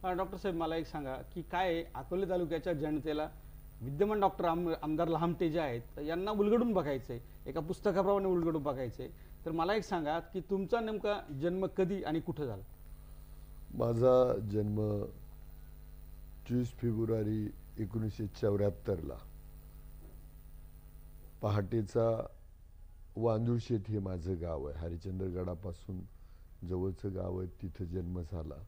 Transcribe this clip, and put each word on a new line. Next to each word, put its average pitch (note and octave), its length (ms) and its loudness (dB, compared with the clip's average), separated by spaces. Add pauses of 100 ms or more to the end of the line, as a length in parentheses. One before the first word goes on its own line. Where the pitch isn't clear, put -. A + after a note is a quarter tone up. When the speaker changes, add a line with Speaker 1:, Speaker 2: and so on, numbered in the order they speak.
Speaker 1:
हां, F3+ 140 0
डॉक्टर F#3 200 0
साहेब, F3 220 0
मला E3 180 0
एक D#3+ 100 -2
सांगा C#3 300 -4
की - 260 -8
काय F3+ 320 2
आहे, E3 100 -2 (100)
अकोले F3+ 340 -2
तालुक्याच्या F3 440 0
जनतेला D3+ 560 0 (540)
विद्यमान G3 380 2
डॉक्टर F#3+ 240 4
आम-, E3 380 4
आमदार D#3 260 2
लहामटे E3 420 4
जे D#3+ 100 2
आहेत B2 380 -2
यांना E3 320 0
उलगडून G#3+ 420 6
बघायचं C#3 400 2
आहे, - 380 -10
एका D#3 100 -2
पुस्तकाप्रमाणे F#3+ 640 4
उलगडून E3 360 4
बघायचं C3 400 -2
आहे. C3+ 100 -8 (320)
तर E3 60 -2
मला E3 240 4
एक G#3+ 100 2
सांगा E3 360 2
की F3+ 200 -6
तुमचा G3 400 2
नेमका G#3+ 400 0 (200)
जन्म F3+ 260 2
कधी F#3+ 360 2
आणि D#3+ 180 0
कुठं D3+ 260 -2
झाला? G2+ 160 -4 (1120)
Speaker 2:
माझा B2 600 8 (180)
जन्म G#2 520 2 (1400)
चोवीस A#2+ 240 2
फेब्रुवारी A2 800 2 (280)
एकोणीसशे A2 480 -2
चौऱ्याहत्तरला G2 920 2 (2250)
पहाटेचा A2 840 2 (920)
वांजुळशेत A#2 720 4
हे A2 100 2
माझं F#2 420 0
गाव E2 240 0
आहे, D2 140 -4
हरिश्चंद्रगडापासून F2+ 1200 -4 (680)
जवळचं F#2 460 0
गाव F#2 260 -2
आहे, F2+ 80 -4 (140)
तिथं F#2+ 220 -6
जन्म F2+ 360 -2
झाला D#2+ 340 -6 (140)